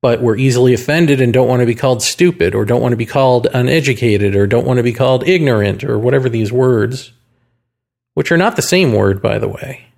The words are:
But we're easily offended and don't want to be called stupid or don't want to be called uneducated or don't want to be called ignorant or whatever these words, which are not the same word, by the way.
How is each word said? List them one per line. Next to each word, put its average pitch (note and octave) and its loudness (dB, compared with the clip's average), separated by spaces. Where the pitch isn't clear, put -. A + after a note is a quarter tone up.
But A#2 0
we're A2+ 2
easily B2+ 2
offended C#3+ 0
and A#2+ 2
don't B2 2
want B2 0
to B2 2
be A#2 0
called B2 -2
stupid E3+ 0
or G2 0
don't A#2+ 0
want B2 0
to A2+ -2
be A2+ -4
called B2+ 0
uneducated B2 0
or G2+ 2
don't A#2 0
want B2+ 0
to A#2+ 0
be A#2+ 0
called B2+ 0
ignorant B2+ 0
or A#2+ -4
whatever B2+ 0
these A2 -4
words, B2+ 0
which - -4
are E3+ 2
not G3 2
the - -4
same F3 0
word, G2+ 0
by G#2+ -2
the A2 -4
way. - -12